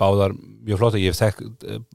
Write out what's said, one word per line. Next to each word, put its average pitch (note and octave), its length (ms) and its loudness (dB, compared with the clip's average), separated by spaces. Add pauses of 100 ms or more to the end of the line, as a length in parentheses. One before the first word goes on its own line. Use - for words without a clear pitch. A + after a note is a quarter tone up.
báðar G2 340 2
mjög G#2+ 460 -6
flottar. A2 200 2
Ég F#2 140 2
hef - 60 -2
þekkt, A2 500 -4
eh, A2 80 -8 (160)